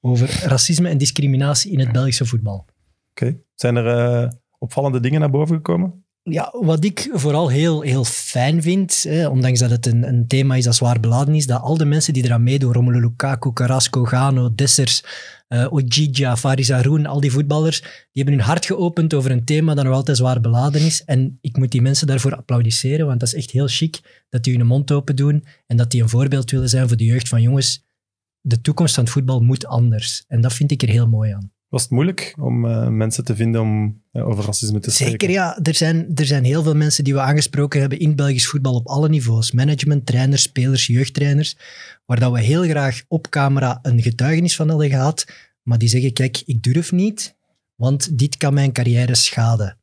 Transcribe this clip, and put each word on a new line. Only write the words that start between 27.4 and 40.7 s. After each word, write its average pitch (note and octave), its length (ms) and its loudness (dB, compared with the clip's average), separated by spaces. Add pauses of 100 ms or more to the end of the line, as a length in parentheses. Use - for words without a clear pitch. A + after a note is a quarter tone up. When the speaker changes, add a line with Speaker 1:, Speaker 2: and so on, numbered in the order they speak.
Speaker 1:
"Jongens, C3 420 0 (580)
de A#2 200 -2
toekomst D#3 340 0
van B2+ 80 2
het A#2 100 -2
voetbal C3 280 0
moet B2+ 240 2
anders." A#2 600 -2
En A#2 140 0
dat A#2+ 120 0
vind D3 180 0
ik C3 100 -2
er A#2+ 80 2
heel A#2 180 4
mooi A2 240 2
aan. G2 200 -10 (160)
Speaker 2:
Was - 140 -2
het - 100 -4
moeilijk E3 480 -2
om, A#2+ 260 -2
eh, A2+ 220 0
mensen A2 360 -2
te A#2+ 120 -2
vinden A2+ 260 0
om, G#2+ 400 -2 (100)
eh, A#2 160 -4
over G#2 180 -2
racisme G#2+ 340 -4
te A#2 120 -4
spreken? A#2+ 200 0
Speaker 1:
Zeker, E3+ 180 -2
ja. F#3 340 -2
Er D3+ 120 0
zijn, E3 400 0
er D3+ 100 0
zijn C3+ 180 0
heel D3 200 2
veel D#3 120 0
mensen D3+ 280 0
die C3+ 100 0
we C#3 60 0
aangesproken C#3+ 600 0
hebben C#3 200 -2
in D3+ 160 2
Belgisch C#3 320 0
voetbal C3 280 -2
op A#2 120 -2
alle D3+ 220 0
niveaus. A#2 420 0
Management, C#3+ 540 0
trainers, C3 360 2
spelers, C3 460 0